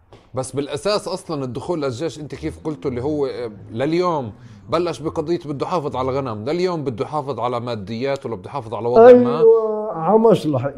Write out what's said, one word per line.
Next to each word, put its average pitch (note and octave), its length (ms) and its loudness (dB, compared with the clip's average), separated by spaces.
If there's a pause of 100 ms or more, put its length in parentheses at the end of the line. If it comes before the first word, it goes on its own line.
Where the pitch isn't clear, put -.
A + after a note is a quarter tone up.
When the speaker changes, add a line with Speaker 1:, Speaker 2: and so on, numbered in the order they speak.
(340)
Speaker 1:
بس B2 220 -6
بالأساس D3 520 -4
أصلًا E3+ 360 -6
الدخول D3 380 -4
للجيش، C#3 380 -6
أنت C#3+ 140 -12
كيف D3+ 300 -10
قلتوا، D3+ 260 -6
اللي B2 120 -4
هو، D3 240 -2
آه، A#2 240 -8 (200)
لليوم D3 640 -2 (380)
بلش E3 300 -2
بقضية D#3 460 -4
بده C#3+ 200 -6
يحافظ D3 300 -4
على C3 160 -2
غنم، B2 320 -6
لليوم E3+ 400 -2
بده B2+ 200 -4
يحافظ C3+ 360 -6
على A#2+ 200 -2
ماديات A#2+ 640 -6
ولا A2+ 100 -6
بده G2 140 -14
يحافظ A2+ 240 -8
على A2 140 -4
وضع A3+ 240 12
ما. B3 260 6
Speaker 2:
أيوة، A3 540 4
على E3+ 260 2
مصلحة. D3 600 2